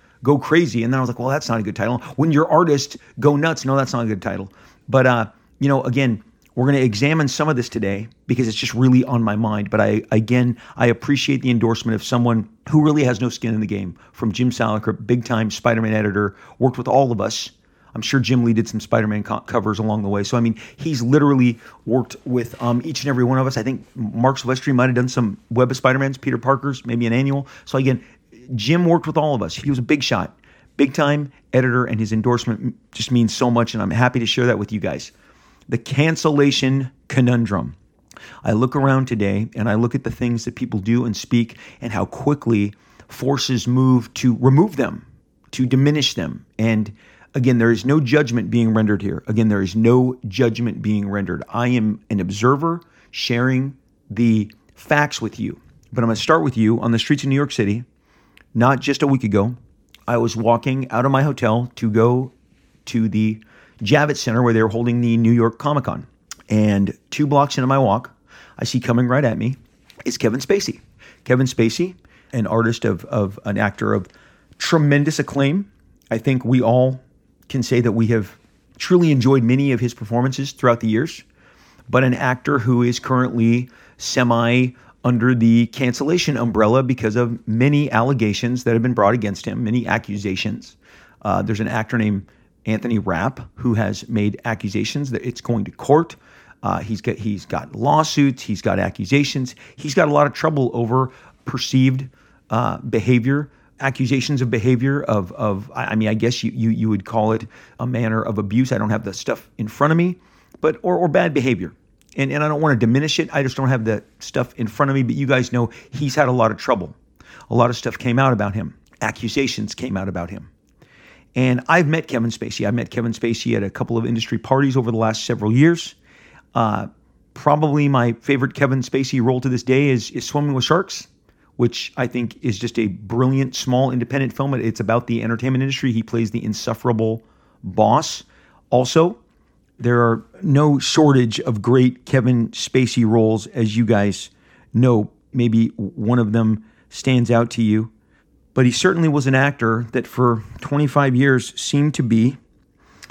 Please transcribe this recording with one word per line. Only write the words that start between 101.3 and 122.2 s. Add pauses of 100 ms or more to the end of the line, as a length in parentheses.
perceived, (440)
uh,
behavior, (300)
accusations
of
behavior
of,
of,
I,
I
mean,
I
guess
you,
you,
you
would
call
it (320)
a
manner
of
abuse.
I
don't
have
the
stuff
in
front
of
me, (400)
but,
or,
or
bad
behavior. (420)
And,
and
I
don't
wanna
diminish
it.
I
just
don't
have
the (160)
stuff
in
front
of
me,
but
you
guys
know (180)
he's
had
a
lot
of
trouble. (540)
A
lot
of
stuff
came
out
about
him. (240)
Accusations
came
out
about
him. (880)
And
I've
met
Kevin